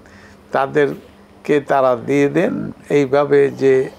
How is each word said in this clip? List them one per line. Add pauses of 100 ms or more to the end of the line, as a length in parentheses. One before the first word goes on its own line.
(520)
তাদেরকে
তারা
দিয়ে
দেন। (180)
এইভাবে
যে,